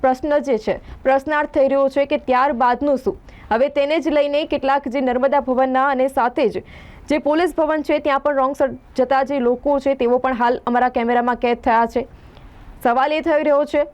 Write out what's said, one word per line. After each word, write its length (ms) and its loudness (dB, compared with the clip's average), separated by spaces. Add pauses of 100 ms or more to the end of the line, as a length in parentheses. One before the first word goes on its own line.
પ્રશ્ન 340 0 (120)
જે 80 0 (100)
છે, 100 -2 (280)
પ્રશ્નાર્થ 540 0
થઈ 160 4
રહ્યો 220 2
છે 180 2
કે 60 -2 (100)
ત્યારબાદનું 760 0
શું. 140 -4 (320)
હવે 200 2 (100)
તેને 180 0
જ 220 -2
લઈને 340 0
કેટલાક 400 -2
જે 80 -2
નર્મદા 480 2
ભવનના 460 2
અને 120 0
સાથે 460 0
જ 100 -8 (480)
જે 160 2
પોલીસ 320 2
ભવન 300 0
છે 180 2
ત્યાં 220 0
પણ 140 0
રોંગ 180 -2
સાઈડ 180 -2 (220)
જતા 200 2 (120)
જે 160 0
લોકો 260 0 (120)
છે 160 0
તેઓ 200 2
પણ 200 -2
હાલ 180 0 (100)
અમારા 180 2 (100)
કેમેરામાં 440 0
કેદ 240 0
થયા 280 2
છે. 100 -2 (800)
સવાલ 320 2
એ 80 -
થઈ 220 2
રહ્યો 240 4
છે 100 0 (140)